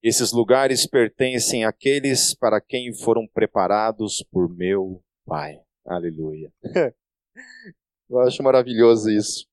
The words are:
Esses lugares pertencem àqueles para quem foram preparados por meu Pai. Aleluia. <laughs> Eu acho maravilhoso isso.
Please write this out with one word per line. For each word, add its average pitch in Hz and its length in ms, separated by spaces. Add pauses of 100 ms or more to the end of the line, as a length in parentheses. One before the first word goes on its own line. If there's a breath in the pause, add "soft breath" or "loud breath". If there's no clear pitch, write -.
Esses 113 300
lugares 127 540
pertencem 123 760
àqueles 135 720
para 107 260
quem 123 340
foram 113 320
preparados 107 1040
por 90 180
meu 92 540 (220)
Pai. 76 420 (200)
Aleluia. 78 680 (100)
<laughs> 151 320 (1160 loud breath)
Eu 123 100
acho 127 220
maravilhoso 117 680
isso. 107 440